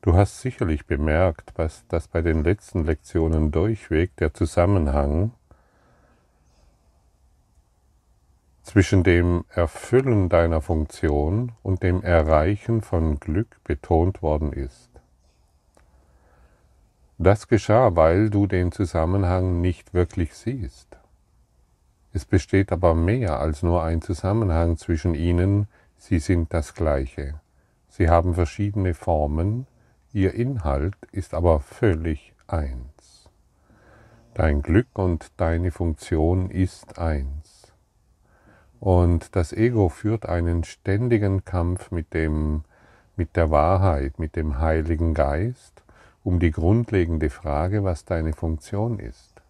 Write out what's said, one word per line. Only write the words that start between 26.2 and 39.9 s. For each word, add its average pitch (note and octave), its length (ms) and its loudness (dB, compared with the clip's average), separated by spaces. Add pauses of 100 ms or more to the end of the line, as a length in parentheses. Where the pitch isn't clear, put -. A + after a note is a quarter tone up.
das E2 220 -4
Gleiche. C#2+ 680 -4 (480)
Sie E2+ 220 0
haben E2+ 240 4
verschiedene F#2+ 580 -2
Formen, E2 720 -2 (460)
ihr F#2+ 220 0
Inhalt F#2+ 600 -2 (160)
ist - 220 -10
aber E2 280 2
völlig D#2+ 720 -4 (120)
eins. - 840 -8 (1040)
Dein D2+ 260 0
Glück E2 320 2
und F#2 460 -4
deine E2+ 320 0
Funktion E2+ 800 -2
ist - 480 -4
eins. D2 760 -6 (1040)
Und F2 560 2
das F2 200 -2
Ego A2 340 2
führt G#2+ 380 -4